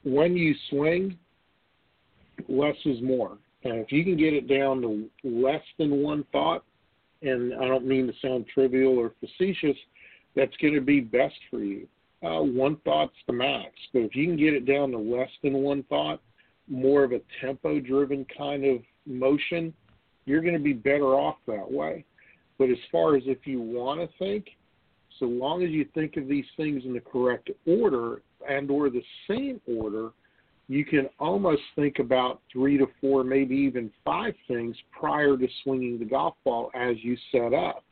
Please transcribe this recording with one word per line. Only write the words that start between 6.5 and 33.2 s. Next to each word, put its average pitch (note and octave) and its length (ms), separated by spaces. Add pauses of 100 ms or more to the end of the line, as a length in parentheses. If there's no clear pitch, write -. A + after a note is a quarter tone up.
and B2 340
I B2+ 120
don't C3 180
mean C3 220
to A#2 140
sound B2+ 320
trivial C3 440
or A2+ 220
facetious, E3 560 (600)
that's C3+ 260
gonna D3+ 180
be C#3 220
best B2 340 (140)
for A#2+ 100
you. G2+ 280 (360)
Uh, E2 180
one C3+ 440
thought's D3+ 300 (120)
the B2 60
max. B2 380 (200)
But B2 120
if G#2+ 120
you D3 120
can E3+ 100
get D3+ 160
it B2+ 120
down C#3 260
to A#2+ 60
less A#2+ 340 (120)
than C#3 120
one C#3 280
thought, D3+ 380 (480)
more C#3 340
of B2+ 80
a A#2+ 100 (200)
tempo-driven C3+ 840 (120)
kind C#3+ 280
of B2+ 160 (240)
motion, D3 680 (520)
you're D3 160
gonna E3+ 180
be C#3+ 140
better C3+ 420
off D3 220 (100)
that G#2+ 220
way. C#3+ 360 (520)
But C3 120
as A#2+ 80 (140)
far D#3+ 240
as C3 100
if C3 220
you C3 120
wanna B2 480 (120)
think, G3 260 (760)
so C3 60
long C3 380
as F3 60
you D#3 240
think D#3 220
of C#3 120
these C#3 180 (100)
things D3 300
in B2+ 80
the A#2+ 80
correct B2 480 (160)
order D#3 560 (260)
and C#3 240
or C#3+ 180
the A#2+ 140 (240)
same B3+ 400
order, A2 440 (580)
you C#3+ 160
can C#3 240 (100)
almost F3 420 (140)
think D3 240
about B2+ 420 (100)
three C#3 260
to C3+ 80 (160)
four, C3+ 220